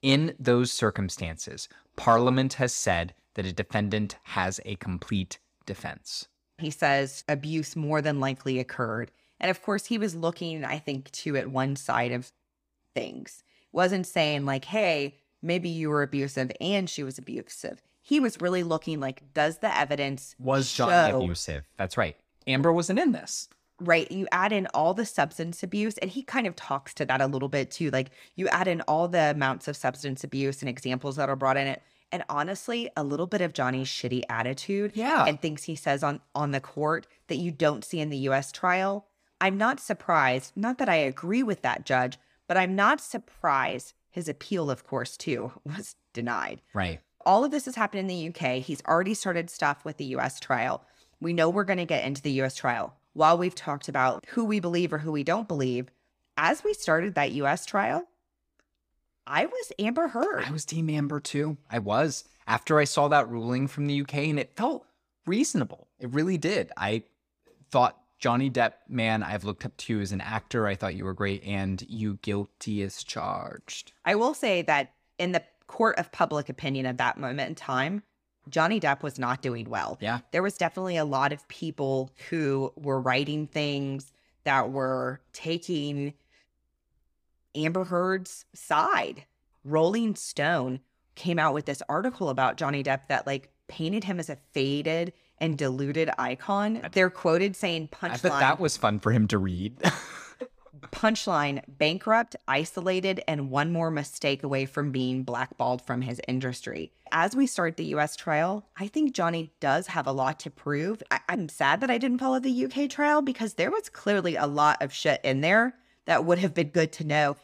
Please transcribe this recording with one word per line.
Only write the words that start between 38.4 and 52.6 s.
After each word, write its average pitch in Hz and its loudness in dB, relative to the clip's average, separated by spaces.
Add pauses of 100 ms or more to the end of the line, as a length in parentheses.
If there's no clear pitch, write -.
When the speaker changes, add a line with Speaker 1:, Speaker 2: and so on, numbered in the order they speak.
Speaker 2:
trial. 190 0 (340)
I'm 190 2
not 240 2
surprised, 135 2
not 233 -2
that 262 2
I 170 4
agree 170 0
with 214 -2
that - -2
judge, 127 0 (300)
but 175 2
I'm 185 2
not 220 4
surprised - -2 (180)
his 175 -8
appeal, 151 -2
of - -4
course, 120 -6
too, 117 -4
<laughs> - -20
was 165 -10 (180)
denied. 113 -4 (100)
Speaker 1:
Right. 90 -2 (260)
Speaker 2:
All 208 8
of 294 2
this 294 -2
has 254 -8
happened 208 -2
in 190 -2
the 185 -2
U 170 -4
K. 131 0
He's 139 -8
already 185 4
started 170 -2
stuff - -2
with 156 -10
the 147 -6
U 127 -4
S 127 -4
trial. 123 -2 (380)
We 170 -2
know 165 4
we're 196 2
gonna 180 0
get 165 0
into 139 -4
the 147 -2
U 131 2
S 131 -2
trial. 117 -4 (180)